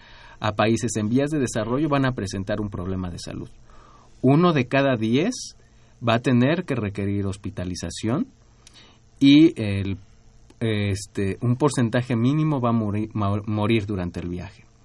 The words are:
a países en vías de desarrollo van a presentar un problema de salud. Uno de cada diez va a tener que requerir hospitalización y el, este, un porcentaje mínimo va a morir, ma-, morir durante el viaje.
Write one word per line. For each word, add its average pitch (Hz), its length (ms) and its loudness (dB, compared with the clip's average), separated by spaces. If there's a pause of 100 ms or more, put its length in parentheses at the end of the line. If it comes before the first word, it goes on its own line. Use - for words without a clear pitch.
(380)
a 110 140 -2
países 110 440 0
en 107 120 -2
vías 135 220 0
de 156 100 -2
desarrollo 123 480 -2
van 139 160 2
a 131 80 0
presentar 104 480 -4
un 107 100 -6
problema 92 400 -6
de 87 80 -10
salud. - 300 -12 (760)
Uno 160 300 6
de 127 160 0
cada 139 280 2
diez 127 600 -2 (500)
va 113 80 4
a 117 60 2
tener 139 440 2
que 135 120 -6
requerir 101 500 -4
hospitalización 92 1000 -6 (920)
y 143 420 8
el, 98 380 -2 (640)
este, 101 800 -2
un 120 160 2
porcentaje 127 580 0
mínimo 143 460 0
va 120 100 2
a - 20 2
morir, 107 400 -2
ma-, 101 320 -2
morir 107 420 0
durante 90 340 -6
el 87 80 -6
viaje. 90 360 -12 (200)